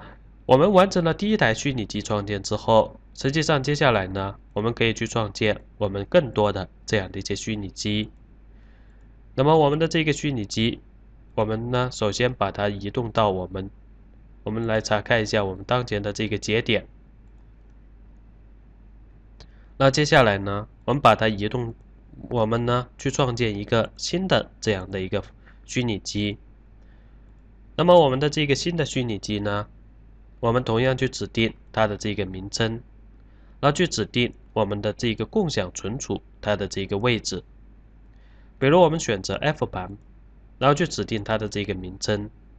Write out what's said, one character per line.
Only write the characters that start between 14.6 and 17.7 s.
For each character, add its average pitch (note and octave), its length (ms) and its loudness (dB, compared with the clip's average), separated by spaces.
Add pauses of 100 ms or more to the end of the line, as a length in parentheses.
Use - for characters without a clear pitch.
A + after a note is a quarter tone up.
来 A2 120 2
查 G#2+ 220 -2
看 A#2 200 2
一 G#2+ 40 -2
下 G#2 180 0
我 F#2+ 120 -4
们 G2 80 -14
当 B2 220 0
前 G#2 180 -4
的 G#2 100 -4
这 A2 140 -4
个 G#2 100 -4
节 G#2+ 240 -2
点。 G#2 240 0 (3000)